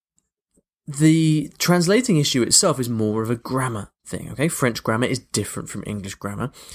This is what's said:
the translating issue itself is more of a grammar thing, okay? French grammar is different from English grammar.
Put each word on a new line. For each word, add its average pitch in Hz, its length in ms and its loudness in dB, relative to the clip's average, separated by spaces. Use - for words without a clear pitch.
the 156 680 4
translating 180 600 2
issue 143 260 2
itself 139 360 2
is 120 100 -2
more 110 340 0
of 110 80 -6
a 123 40 0
grammar 120 560 -6
thing, - 260 -10
okay? 127 160 -2
French 127 360 -2
grammar 113 240 0
is 120 120 -2
different - 500 -6
from 104 180 -10
English 101 280 -10
grammar. 104 360 -8